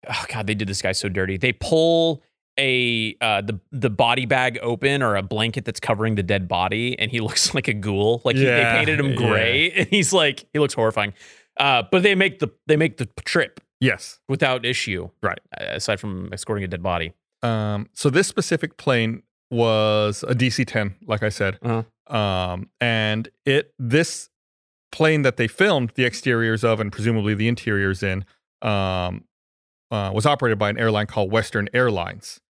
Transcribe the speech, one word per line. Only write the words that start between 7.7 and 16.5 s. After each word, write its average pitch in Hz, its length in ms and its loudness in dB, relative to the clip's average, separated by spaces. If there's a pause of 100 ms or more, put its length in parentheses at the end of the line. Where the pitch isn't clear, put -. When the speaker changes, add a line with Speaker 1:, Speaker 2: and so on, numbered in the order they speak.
Speaker 1:
ghoul. 104 520 0
Like, 123 100 2
he, 135 80 4
they 123 140 4
Speaker 2:
Yeah, 117 200 2
Speaker 1:
painted 151 220 2
him 139 120 0
Speaker 2:
yeah. 120 40 -2
Speaker 1:
gray, 120 560 2
and - 160 0
he's 196 240 2
like, 156 400 2
he 147 80 -2
looks 143 140 2
horrifying. 107 400 0 (440)
Uh, 135 320 2
but 180 140 4
they 202 120 6
make 190 240 0
the, 147 100 -2 (180)
they 151 80 6
make 151 220 0
the 123 80 -4 (180)
trip - 380 -2 (180)
Speaker 2:
Yes. - 480 0
Speaker 1:
without 131 380 0
issue, 95 440 -4 (140)
Speaker 2:
Right. 98 160 -2 (180)
Speaker 1:
uh, - 120 -10
aside 95 320 -4
from 92 320 -8
escorting 101 320 -4